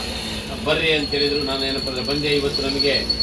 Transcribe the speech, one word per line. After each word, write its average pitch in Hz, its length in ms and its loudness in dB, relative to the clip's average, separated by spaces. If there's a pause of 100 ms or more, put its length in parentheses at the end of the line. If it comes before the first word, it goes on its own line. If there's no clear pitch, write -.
(680)
ಬರ್ರಿ 156 260 2
ಅಂತ 147 160 2
ಹೇಳಿದ್ರು. 143 360 0
ನಾನು 135 200 -2
ಏನಪ್ಪ 135 240 -2
ಅಂದ್ರೆ 127 180 -4
ಬಂದೆ. 147 220 0
ಇವತ್ತು 143 340 2
ನನಗೆ, 139 360 2 (240)